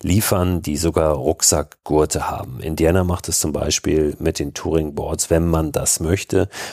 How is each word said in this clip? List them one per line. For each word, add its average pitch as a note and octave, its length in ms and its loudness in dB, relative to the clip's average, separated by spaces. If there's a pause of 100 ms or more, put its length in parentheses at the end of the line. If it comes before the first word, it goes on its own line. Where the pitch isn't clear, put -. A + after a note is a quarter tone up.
liefern, F2+ 600 2
die D2 140 -4
sogar D#2+ 380 2
Rucksackgurte D2+ 1160 0
haben. C2 300 -8
Indiana E2 440 2
macht F2+ 240 -2
es - 120 -2
zum D#2+ 120 -2
Beispiel D2+ 640 0
mit D#2+ 200 -2
den C#2+ 160 -4
Touringboards, D#2 760 -2
wenn E2 160 4
man D#2+ 260 2
das - 280 2
möchte. F#2+ 480 0 (240)